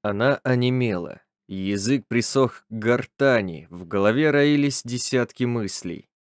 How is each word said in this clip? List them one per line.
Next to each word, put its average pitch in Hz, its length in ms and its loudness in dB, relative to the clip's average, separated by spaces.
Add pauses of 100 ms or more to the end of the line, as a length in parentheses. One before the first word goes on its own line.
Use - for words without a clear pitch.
Она 107 420 0
онемела. 123 760 0 (260)
Язык 101 600 -2
присох 120 600 0
к - 40 -14
гортани, 113 960 0
в 87 160 -14
голове 110 460 2
роились 143 500 2
десятки 123 640 -2
мыслей. 107 680 -6 (100)